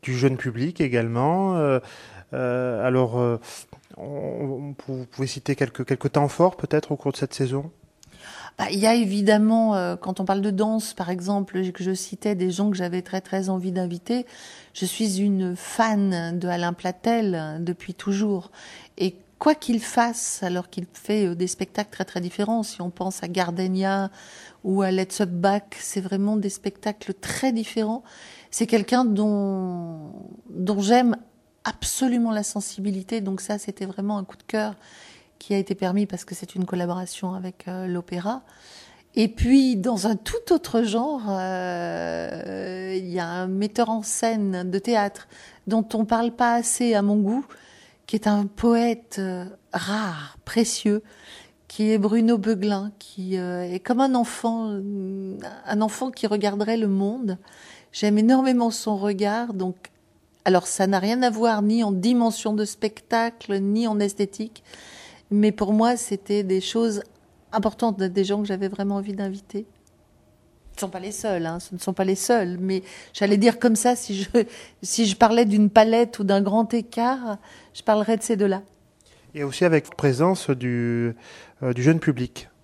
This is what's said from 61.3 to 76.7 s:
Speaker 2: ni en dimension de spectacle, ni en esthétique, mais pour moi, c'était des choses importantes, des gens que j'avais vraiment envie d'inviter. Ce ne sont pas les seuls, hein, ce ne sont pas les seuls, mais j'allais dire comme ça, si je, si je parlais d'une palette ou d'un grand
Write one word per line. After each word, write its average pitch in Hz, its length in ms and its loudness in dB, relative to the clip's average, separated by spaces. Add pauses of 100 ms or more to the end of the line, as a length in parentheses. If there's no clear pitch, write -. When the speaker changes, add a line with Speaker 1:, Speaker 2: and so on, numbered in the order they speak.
Speaker 2:
ni 220 240 4
en 202 80 0
dimension 226 600 2
de 208 120 0
spectacle, 226 960 -2
ni 208 260 2
en 208 140 0
esthétique, 202 640 -4 (640)
mais 208 240 4
pour 208 180 0
moi, 226 240 4
c'était 202 480 -2
des 190 160 2
choses 220 440 0 (500)
importantes, 220 500 0
des 190 220 0
gens 202 160 0
que 202 60 -2
j'avais 196 200 -2
vraiment 202 280 -2
envie 202 180 -6
d'inviter. 196 520 -8 (1080)
Ce - 140 -8
ne - 20 -8
sont - 20 -8
pas 185 100 -10
les 190 120 -8
seuls, 190 340 -2
hein, 165 140 -4
ce - 160 -12
ne 175 40 -10
sont 190 140 -4
pas 190 120 0
les 190 100 2
seuls, 196 440 0
mais 190 220 0 (320)
j'allais 202 240 4
dire 226 220 4
comme 226 160 4
ça, 247 200 4
si 202 280 -6
je, - 60 -8 (520)
si 226 240 0
je 196 100 2
parlais 233 300 6
d'une 208 240 6
palette 226 500 6
ou 208 40 -2
d'un 196 180 4
grand 208 320 2